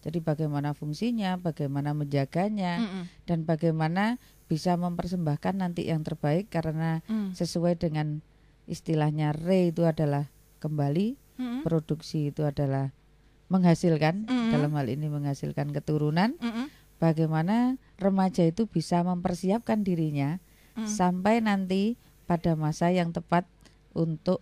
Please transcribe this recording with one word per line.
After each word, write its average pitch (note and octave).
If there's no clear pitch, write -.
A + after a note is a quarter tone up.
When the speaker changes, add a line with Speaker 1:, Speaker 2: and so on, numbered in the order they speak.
Speaker 1:
Jadi D#3
bagaimana D3
fungsinya, F#3
bagaimana D3
menjaganya, E3+
Speaker 2:
Mm-mm. F#3+
Speaker 1:
dan E3
bagaimana E3
bisa E3+
mempersembahkan F3
nanti F3
yang D#3
terbaik D#3
karena D#3+
Speaker 2:
Mm. G3+
Speaker 1:
sesuai F3
dengan D3+
istilahnya D3+
re F3
itu E3+
adalah D3+
kembali, D3+
Speaker 2:
Mm-mm. B3
Speaker 1:
produksi D#3
itu D3+
adalah C3+
menghasilkan, E3+
Speaker 2:
Mm-mm. A#3+
Speaker 1:
dalam D3
hal C#3
ini D3
menghasilkan C#3+
keturunan. D3+
Speaker 2:
Mm-mm. A#3
Speaker 1:
Bagaimana E3
remaja F#3+
itu F3
bisa F3
mempersiapkan F#3
dirinya D#3+
Speaker 2:
Mm. A3
Speaker 1:
sampai G#3
nanti G3
pada E3+
masa D#3
yang F3
tepat E3+
untuk E3